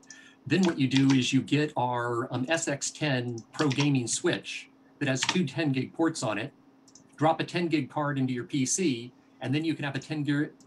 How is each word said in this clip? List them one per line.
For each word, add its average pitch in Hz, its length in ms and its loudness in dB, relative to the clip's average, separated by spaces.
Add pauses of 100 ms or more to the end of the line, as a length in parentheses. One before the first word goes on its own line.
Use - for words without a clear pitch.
(480)
then 165 160 2
what 165 160 2
you 135 80 2
do 135 240 4
is 131 220 2
you 131 80 4
get 147 340 0
our, 120 580 -2
um, 127 140 -2
S 165 220 0
X - 220 -4
ten 123 480 -2 (120)
Pro - 180 0
Gaming 135 380 2
Switch - 640 -2 (300)
that 135 100 -2
has 131 120 0
two 180 240 2
ten 147 280 -2
gig 127 200 -4
ports 160 300 0
on 107 140 -2
it, 127 160 -8 (640)
drop 156 240 2
a - 20 0
ten 175 240 -2
gig 151 220 0
card 143 280 -2
into 131 160 0
your 120 120 -4
P 131 200 0
C, 127 460 -2 (300)
and 127 120 -2
then 151 120 0
you 156 80 0
can 143 100 -6
have 139 120 -6
a 135 40 -4
ten 151 240 -4
gig, 147 280 0 (160)